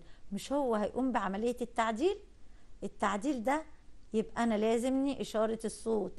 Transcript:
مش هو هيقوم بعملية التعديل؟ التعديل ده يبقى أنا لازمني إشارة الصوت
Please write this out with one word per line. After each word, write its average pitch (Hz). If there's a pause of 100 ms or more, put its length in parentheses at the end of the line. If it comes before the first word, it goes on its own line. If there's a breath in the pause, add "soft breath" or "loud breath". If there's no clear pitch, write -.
(320 soft breath)
مش 202
هو 262
هيقوم 240
بعملية 214
التعديل؟ 233 (640 soft breath)
التعديل 208
ده 285 (500)
يبقى 220
أنا 226
لازمني 254
إشارة 220
الصوت 208